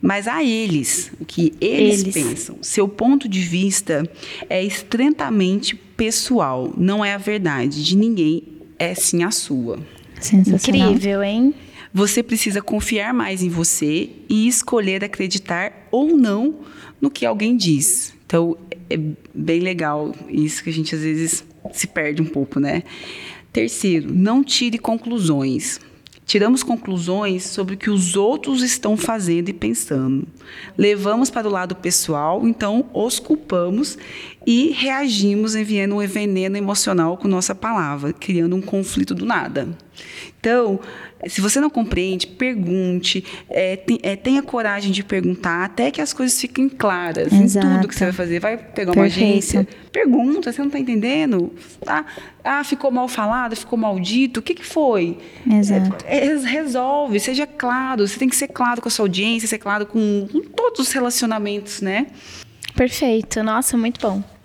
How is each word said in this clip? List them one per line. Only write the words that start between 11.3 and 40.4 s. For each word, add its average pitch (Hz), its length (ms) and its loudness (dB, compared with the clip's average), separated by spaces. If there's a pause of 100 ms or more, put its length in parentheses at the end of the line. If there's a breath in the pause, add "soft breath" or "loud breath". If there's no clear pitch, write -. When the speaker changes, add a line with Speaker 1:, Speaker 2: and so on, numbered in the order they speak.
Speaker 1:
Você 202 300 2
precisa 151 380 0
confiar 214 540 -2
mais 196 280 -2
em 180 60 2
você 165 600 0 (180)
e 214 200 2
escolher 202 560 0
acreditar 190 840 -4
ou 302 260 4
não 240 400 2 (440 loud breath)
no 277 100 2
que - 140 -8
alguém 226 320 2
diz. 160 560 2 (140)
Então, 170 300 2 (340)
é 156 80 -2 (340)
bem 165 280 0
legal 156 520 -2 (160)
isso 151 360 0
que 175 60 -4
a - 20 -4
gente, 160 220 -2
às 156 80 -4
vezes, 160 420 -2 (280)
se - 140 -6
perde 151 340 -2
um 160 60 4
pouco, 143 320 -4
né? 143 240 0 (720 loud breath)
Terceiro, 185 600 0
não 214 300 4
tire 240 340 0
conclusões. 180 1000 -2 (480 loud breath)
Tiramos 220 360 4
conclusões 185 840 -2
sobre 190 300 -6
o 196 40 -12
que 214 120 -2
os 185 260 2
outros 254 460 2
estão 226 340 0
fazendo 185 540 0
e - 20 -6
pensando. 131 720 -2 (500 loud breath)
Levamos 208 540 2
para 226 160 -4
o 214 60 0
lado 185 240 -4
pessoal, 175 720 0
então 226 460 0
os 226 260 -2
culpamos 208 760 -2 (500 loud breath)
e 254 260 4
reagimos 220 840 0
enviando 208 420 0
um 208 120 -2
veneno 196 480 -2
emocional 196 600 0
com 196 100 -2
nossa 185 260 0
palavra, 160 600 -4
criando 175 420 0
um 190 60 -2
conflito 196 520 -2
do 180 120 -6
nada. 170 420 -2 (720 loud breath)